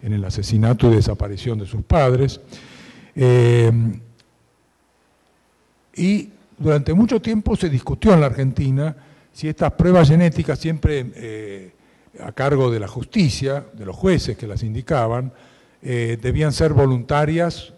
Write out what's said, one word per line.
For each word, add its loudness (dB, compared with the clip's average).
en -6
el -4
asesinato 2
y 6
desaparición -2
de -8
sus -8
padres. 0
Eh, 4
y -2
durante 0
mucho 2
tiempo -2
se -2
discutió 0
en 6
la 2
Argentina -2
si -10
estas -2
pruebas 6
genéticas, 2
siempre, -4
eh, -14
a -14
cargo 0
de -2
la -8
justicia, -2
de -16
los -12
jueces -2
que -14
las -8
indicaban, -4
eh, -6
debían -2
ser 0
voluntarias 0